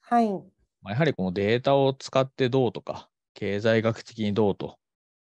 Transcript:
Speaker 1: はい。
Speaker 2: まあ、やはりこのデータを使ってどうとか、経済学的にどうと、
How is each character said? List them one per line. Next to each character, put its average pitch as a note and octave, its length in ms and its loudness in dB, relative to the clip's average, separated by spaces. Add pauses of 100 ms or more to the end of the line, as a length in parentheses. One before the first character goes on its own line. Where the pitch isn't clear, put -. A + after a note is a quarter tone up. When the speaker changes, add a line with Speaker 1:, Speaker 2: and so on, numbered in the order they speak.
Speaker 1:
は A#3+ 180 0
い。 A3 100 0 (520)
Speaker 2:
ま G2 80 -10
あ、 - 20 -
や A#2 60 -4
は D#3+ 60 2
り C#3+ 100 2
こ - 80 -6
の F#2 100 -2
デ G2+ 280 0
ー - 20 -12
タ C#3 140 4
を C3+ 180 2
使 - 240 -4
っ C3 80 2
て C3 220 -2
ど B2+ 200 2
う G2 40 -6
と - 100 -10
か、 - 260 -12 (260)
経 G2+ 260 -6
済 A2+ 220 4
学 A2+ 200 -2
的 - 180 -12
に G#2 140 -2
ど G#2 160 2
う F2+ 40 0
と、 - 220 -12 (640)